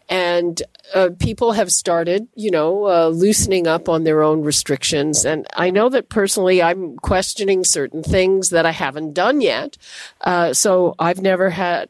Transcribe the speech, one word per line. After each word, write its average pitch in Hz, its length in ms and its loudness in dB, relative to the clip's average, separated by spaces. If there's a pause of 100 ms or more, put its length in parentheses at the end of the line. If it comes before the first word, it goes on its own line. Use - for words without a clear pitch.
and, 175 540 0 (340)
uh, 190 140 4 (100)
people 226 320 0
have 202 220 0
started, 175 520 0 (100)
you 214 160 -4
know, 175 360 0
uh, 170 220 4
loosening 185 580 2
up 165 220 -2
on 160 160 0
their 156 180 2
own 156 200 2
restrictions. 147 840 -2
And 156 200 -4 (120)
I 180 140 0
know 214 180 2
that 254 180 -2
personally 190 540 2
I'm 170 360 0
questioning 190 680 -2
certain 147 360 -2
things 185 500 2
that 165 140 2
I 160 60 2
haven't 156 400 -6
done 220 300 0
yet. 156 360 -2 (440)
Uh, 170 320 0
so 185 460 2
I've 180 220 0
never 190 280 2
had 170 400 -4